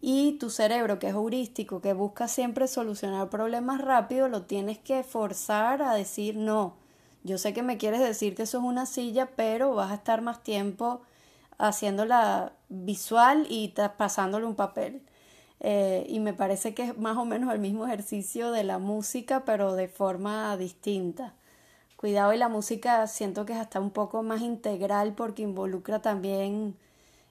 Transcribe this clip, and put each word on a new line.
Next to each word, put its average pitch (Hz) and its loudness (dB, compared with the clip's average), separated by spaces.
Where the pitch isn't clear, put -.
Y 285 4
tu 240 -4
cerebro, 214 2
que 196 -2
es 196 -2
heurístico, 214 -4
que 196 0
busca 202 -2
siempre 254 0
solucionar 202 -4
problemas 240 -2
rápido, 262 4
lo 214 -2
tienes 202 -4
que 262 -2
forzar 220 0
a 247 2
decir, 208 -2
"No, 214 0
yo 190 -2
sé 208 -2
que 226 -4
me 247 -2
quieres 214 0
decir 220 2
que 220 -4
eso 247 -4
es 247 0
una 247 -2
silla, 254 0
pero 233 2
vas 196 0
a 208 -4
estar 226 0
más 233 -6
tiempo 214 -2
haciéndola 208 2
visual 226 4
y 220 -2
ta-, 202 0
pasándole 202 0
un 220 -2
papel". 220 -4
Eh, 196 2
y 220 -2
me 208 0
parece 196 0
que 247 -4
es 240 -6
más 220 -2
o 247 0
menos 247 0
el 214 0
mismo 208 -2
ejercicio 220 -4
de 220 0
la 190 -2
música, 214 -2
pero 202 2
de 185 0
forma 202 -2
distinta. 185 -4
Cuidado, 202 4
y - 2
la 240 2
música 226 2
siento 202 -4
que 226 -6
es 226 -4
hasta 214 -4
un 196 -2
poco 208 -2
más 220 -2
integral 208 0
porque 214 -6
involucra 190 -4
también, 202 -2